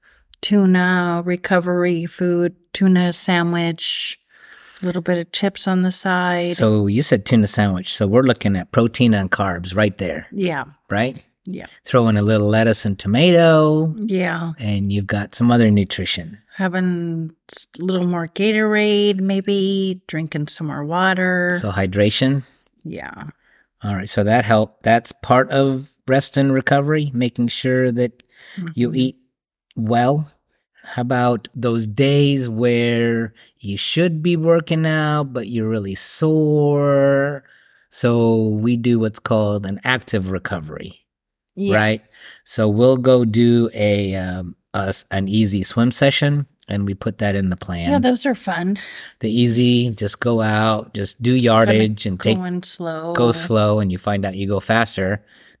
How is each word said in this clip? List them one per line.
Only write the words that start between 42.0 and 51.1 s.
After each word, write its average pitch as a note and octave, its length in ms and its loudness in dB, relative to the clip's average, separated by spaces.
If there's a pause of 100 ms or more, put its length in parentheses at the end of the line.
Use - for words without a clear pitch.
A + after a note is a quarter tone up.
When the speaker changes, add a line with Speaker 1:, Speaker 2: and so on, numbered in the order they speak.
Speaker 2:
So A2 240 0
we'll B2 300 4
go B2+ 260 4
do A#2 500 4
a, G2+ 400 0
um, F#2 420 -6 (180)
a G2 140 -4
s-, - 220 -4
an G2 180 -2
easy G2+ 340 0
swim A#2+ 280 0
session, C#3+ 560 0 (220)
and G2+ 180 -2
we G2 80 -4
put G2+ 240 -8
that G2+ 160 0
in G2 140 0
the F2+ 80 -2
plan. F2 340 -6
Speaker 1:
Yeah, C#4+ 80 2
those B3+ 280 0
are C4 80 0
fun. F#3 420 -4 (440)
Speaker 2:
The A2 100 -2
easy, A#2+ 600 2
just G#2 300 -6
go A#2 200 0
out, G#2+ 540 0
just G#2 280 -6